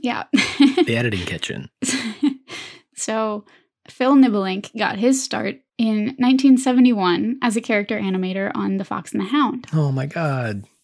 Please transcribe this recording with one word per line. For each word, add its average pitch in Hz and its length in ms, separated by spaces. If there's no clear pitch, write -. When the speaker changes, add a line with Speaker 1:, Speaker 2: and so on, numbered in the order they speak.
Speaker 1:
Yeah. 233 260
<laughs> - 60
Speaker 2:
The 117 100
editing 113 300
kitchen. - 480
Speaker 1:
<laughs> - 60
So 214 480
Phil 262 260
Nibbelink 202 640
got 202 220
his 262 240
start - 340
in 214 400
nineteen 262 400
seventy-one 247 840
as 226 140
a 233 60
character 208 360
animator 190 560
on 196 220
The 190 80
Fox - 280
and 214 100
the 92 60
Hound. 254 440
Speaker 2:
Oh 151 180
my 131 160
God. 127 580